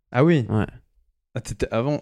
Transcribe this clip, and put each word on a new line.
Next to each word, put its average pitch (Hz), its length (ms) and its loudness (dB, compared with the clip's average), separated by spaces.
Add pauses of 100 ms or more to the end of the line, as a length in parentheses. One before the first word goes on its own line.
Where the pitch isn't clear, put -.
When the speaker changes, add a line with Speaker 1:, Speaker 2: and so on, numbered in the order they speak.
(120)
Speaker 1:
Ah 123 120 2
oui ? 156 260 4
Speaker 2:
Ouais. 104 160 2 (680)
Speaker 1:
Ah, 117 80 -6
t'étais - 300 -6
avant ? 127 300 -2